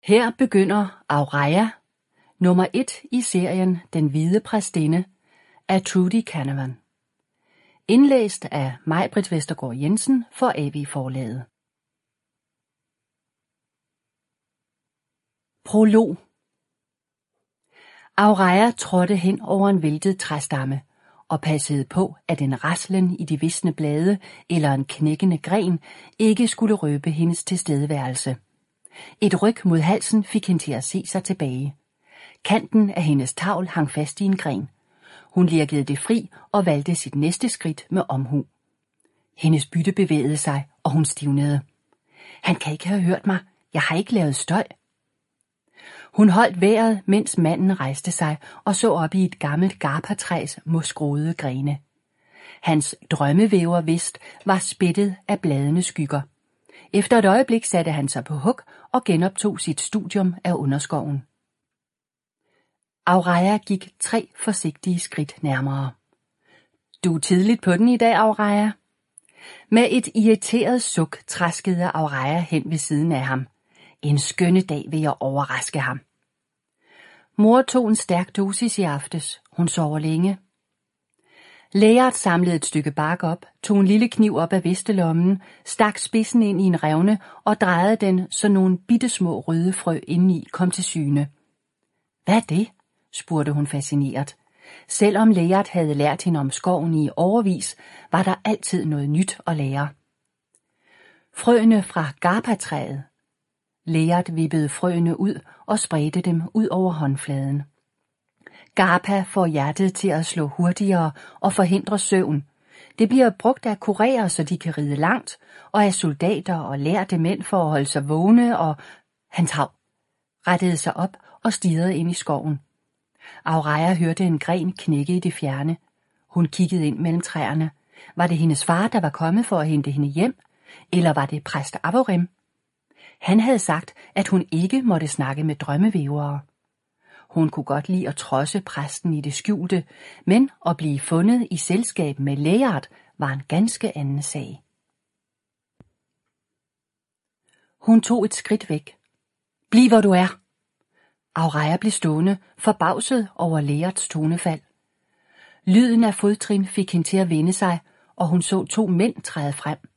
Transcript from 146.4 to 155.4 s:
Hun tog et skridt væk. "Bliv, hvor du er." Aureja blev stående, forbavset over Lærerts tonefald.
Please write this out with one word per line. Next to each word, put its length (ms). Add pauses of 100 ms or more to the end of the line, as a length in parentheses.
Hun 200
tog 240
et 100
skridt 360
væk. 260 (720)
"Bliv, 180
hvor 120
du 100
er." 280 (1000)
Aureja 400
blev 140
stående, 480 (200)
forbavset 760
over 260
Lærerts 480
tonefald. 520 (1040)